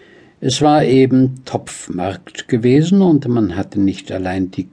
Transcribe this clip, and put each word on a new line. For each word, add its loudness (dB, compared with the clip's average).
Es -4
war 4
eben 2
Topfmarkt -10
gewesen, 2
und 2
man -2
hatte -4
nicht -2
allein -4
die -8